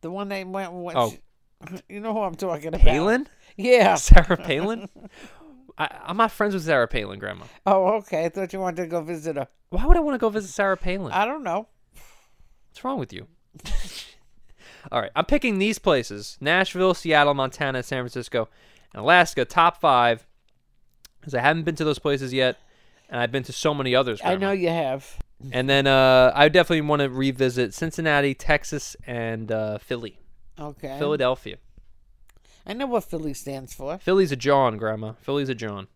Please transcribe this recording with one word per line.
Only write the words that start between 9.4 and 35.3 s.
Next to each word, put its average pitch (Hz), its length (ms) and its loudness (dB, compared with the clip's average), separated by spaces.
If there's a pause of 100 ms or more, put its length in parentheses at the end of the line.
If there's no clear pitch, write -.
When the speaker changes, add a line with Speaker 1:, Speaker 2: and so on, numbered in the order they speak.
Speaker 2:
Why 185 160 0
would 311 120 8
I 339 40 2
wanna 294 180 -2
go 226 100 2
visit 208 220 -6
Sarah 196 260 0
Palin? 185 360 -4
Speaker 1:
I 196 120 0
don't 285 180 -8
know. 196 240 -6 (1000)
Speaker 2:
What's - 140 -20
wrong 262 160 -6
with 127 140 -10
you? 95 180 -16
<laughs> - 400 -14 (1200)
All 120 100 -2
right, - 140 -8
I'm 160 100 0
picking 240 340 0
these 214 180 -2
places. 113 640 -2
Nashville, 185 540 0
Seattle, 147 400 2
Montana, 131 500 -4
San 131 180 -6
Francisco, 120 460 -6 (460)
and 101 80 -12
Alaska, 160 420 4
top 170 380 2
five, 120 440 2 (960)
'cause 143 140 -12
I 120 60 0
haven't 156 220 2
been 160 120 -2
to 160 80 -4
those 151 160 -2
places 135 340 -2
yet, 127 240 0 (520)
and 127 100 -6
I've 120 120 -2
been 131 120 -4
to 123 100 -14
so 151 200 -2
many 135 200 -2
others, 123 280 0
Speaker 1:
I - 80 -2
Speaker 2:
Grandma. 190 180 -2
Speaker 1:
know 196 60 0
you 180 160 0
have. 139 480 -4 (340)
Speaker 2:
And 127 180 -2
then, 139 160 2
uh, 131 480 6
I 147 140 6
definitely 160 340 2
wanna 147 280 -2
revisit 127 640 -2
Cincinnati, 151 600 -2
Texas, - 640 -4 (100)
and, 113 460 -6
uh, 107 280 -4
Philly. 117 380 -10 (400)
Speaker 1:
Okay. 143 400 -12
Speaker 2:
Philadelphia. 135 600 -2 (1080)
Speaker 1:
I - 80 -14
know 277 140 -8
what 240 160 -2
Philly 156 300 -8
stands 135 400 -12
for. 143 260 -10
Speaker 2:
Philly's 185 320 2
a 143 60 -4
John, 131 400 2
Grandma. 107 420 -6
Philly's 139 300 -4